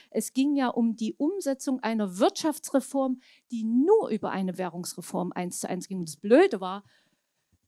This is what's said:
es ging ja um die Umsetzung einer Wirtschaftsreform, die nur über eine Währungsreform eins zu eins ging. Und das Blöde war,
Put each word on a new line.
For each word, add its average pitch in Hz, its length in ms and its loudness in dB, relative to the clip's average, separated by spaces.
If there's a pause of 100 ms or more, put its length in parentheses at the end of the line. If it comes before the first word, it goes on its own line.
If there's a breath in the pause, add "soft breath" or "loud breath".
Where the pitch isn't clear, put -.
(120)
es - 200 -4
ging 277 240 2
ja 262 140 2
um 226 260 0
die 220 180 -4
Umsetzung 285 680 -2
einer 208 380 -2
Wirtschaftsreform, 269 1000 0 (320 soft breath)
die 220 140 -4
nur 294 420 4
über 196 240 -2
eine 185 260 -4
Währungsreform 180 760 -6
eins 180 260 -6
zu - 100 -6
eins 185 200 -6
ging. 190 100 -6
Und 165 80 -6
das 156 80 -12
Blöde 233 460 4
war, 190 240 -8 (840)